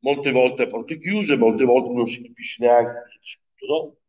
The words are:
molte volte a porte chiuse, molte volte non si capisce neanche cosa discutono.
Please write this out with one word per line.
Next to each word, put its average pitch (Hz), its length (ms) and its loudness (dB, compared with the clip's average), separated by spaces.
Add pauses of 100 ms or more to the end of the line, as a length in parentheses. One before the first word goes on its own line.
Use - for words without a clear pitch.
molte 139 320 -2
volte 127 320 2
a - 20 -8
porte 139 320 -10
chiuse, 185 380 -2
molte 113 280 2
volte 123 260 4
non 120 160 -2
si - 160 -10
capisce - 420 -12
neanche 120 380 2
cosa - 180 -20
discutono. - 760 -10 (120)